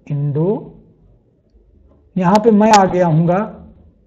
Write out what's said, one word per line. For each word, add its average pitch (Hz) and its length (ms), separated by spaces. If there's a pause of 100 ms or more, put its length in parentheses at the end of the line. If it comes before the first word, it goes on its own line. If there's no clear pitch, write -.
Indo, 147 440 (1600)
यहां 185 280
पे 233 80
मैं 214 200
आ 196 140
गया 180 220
हूँगा 170 320 (680)